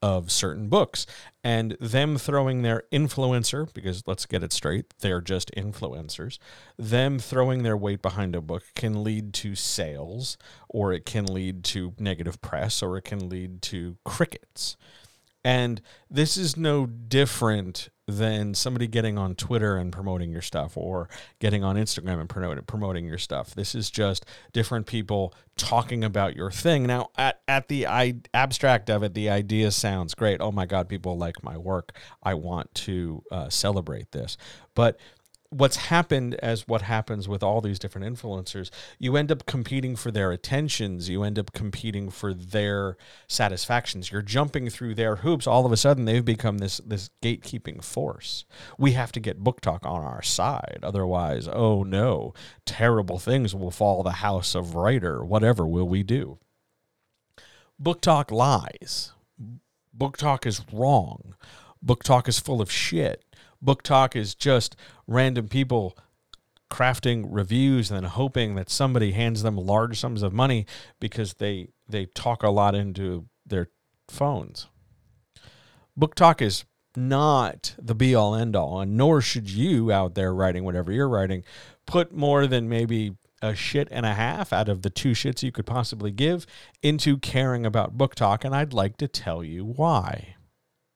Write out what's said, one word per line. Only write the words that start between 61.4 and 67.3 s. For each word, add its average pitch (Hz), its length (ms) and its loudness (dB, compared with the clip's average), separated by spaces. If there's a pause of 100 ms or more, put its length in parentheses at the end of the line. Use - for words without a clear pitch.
BookTok 123 440 4
is 120 120 2
full 123 220 -2
of 98 100 -4
shit. - 540 -2 (360)
BookTok 135 540 4
is 107 200 -4
just 131 420 2 (280)
random 120 440 2
people 123 480 0 (760)
crafting 123 560 2
reviews 107 640 2